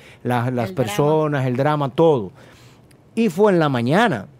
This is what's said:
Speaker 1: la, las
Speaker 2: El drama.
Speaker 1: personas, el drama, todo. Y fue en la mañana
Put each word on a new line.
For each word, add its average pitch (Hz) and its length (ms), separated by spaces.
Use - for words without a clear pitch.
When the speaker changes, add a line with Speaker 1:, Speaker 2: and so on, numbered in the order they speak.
Speaker 1:
la, 120 280
las 117 200
Speaker 2:
El - 40
drama. - 20
Speaker 1:
personas, 147 680
el 123 100
drama, 143 340
todo. 143 420
Y 226 160
fue 196 220
en 175 60
la 156 120
mañana 131 560